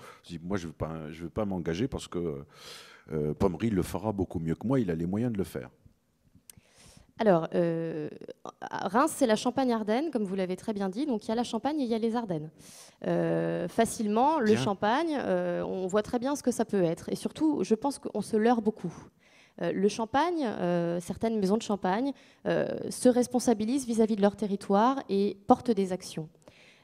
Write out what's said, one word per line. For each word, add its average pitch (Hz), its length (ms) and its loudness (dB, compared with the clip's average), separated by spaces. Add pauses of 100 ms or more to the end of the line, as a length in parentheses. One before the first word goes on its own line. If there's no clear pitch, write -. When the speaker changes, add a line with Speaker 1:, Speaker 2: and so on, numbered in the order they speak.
(240)
Speaker 1:
Je 87 120 -12
dis, 78 60 -10
moi, 92 160 -4
je 85 80 -6
veux 78 80 -8
pas, 80 360 -6
je 82 120 -12
veux 85 80 -8
pas 107 160 -2
m'engager 90 420 -2
parce - 180 -8
que, - 120 -6
euh, 73 280 -6 (680)
euh, 76 220 0
Pommery 98 360 0
le 92 120 2
fera 95 300 -2
beaucoup 90 280 -2
mieux 80 160 0
que 104 100 -6
moi, 135 140 2
il 92 100 0
a 82 40 0
les 82 120 -2
moyens 113 260 -2
de 101 60 -4
le 90 60 0
faire. 65 260 -10 (1500)
Speaker 2:
Alors, 170 360 6
euh, 165 540 0 (540)
Reims, 233 520 0
c'est 269 120 2
la 214 100 4
Champagne-Ardenne, 240 760 0
comme 214 140 -2
vous 185 100 -6
l'avez 185 220 -2
très - 160 -6
bien 196 160 -2
dit. 214 160 -4
Donc, 233 220 -4
il - 20 -16
y 226 40 -2
a - 20 0
la 240 100 0
Champagne 269 340 -4
et 269 60 0
il 220 60 -2
y 233 40 2
a 226 40 0
les 220 180 0
Ardennes. 170 340 -4 (560)
Euh, 170 640 0
facilement, 233 720 2
le 214 140 6
Speaker 1:
Bien. - 20 2
Speaker 2:
Champagne, 247 640 0
euh, 180 420 0
on 190 240 -4
voit 208 160 2
très - 160 -2
bien 269 160 -2
ce - 80 -8
que 247 80 0
ça 226 140 0
peut 196 180 2
être. 165 280 0
Et 196 60 -2
surtout, - 460 0
je 220 120 4
pense 269 240 -2
qu'on - 240 -6
se - 160 0
leurre 233 240 4
beaucoup. 196 320 -2 (640)
Euh, 170 100 0
le 190 180 2
Champagne, 285 580 0
euh, 175 540 0
certaines 226 380 -2
maisons 202 200 2
de 226 40 -4
Champagne, 208 500 0 (340)
euh, 170 200 2 (220)
se - 220 4
responsabilisent 240 760 2
vis-à-vis 220 300 4
de 196 60 2
leur 202 120 6
territoire 208 760 2
et 196 260 2 (100)
portent 247 260 4
des 190 200 0
actions. 170 380 -8 (540)